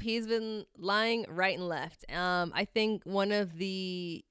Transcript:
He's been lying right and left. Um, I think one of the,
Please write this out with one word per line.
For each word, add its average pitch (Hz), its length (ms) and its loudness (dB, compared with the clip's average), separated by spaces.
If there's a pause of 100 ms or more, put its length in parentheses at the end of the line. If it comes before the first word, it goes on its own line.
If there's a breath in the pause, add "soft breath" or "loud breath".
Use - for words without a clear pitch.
He's 226 240 0
been 220 400 -2 (100)
lying 214 520 2
right 180 280 2
and 180 120 -4
left. 160 440 -4
Um, 175 420 2
I 196 120 0
think 214 380 0
one 196 280 2
of 190 240 0
the, 180 760 -4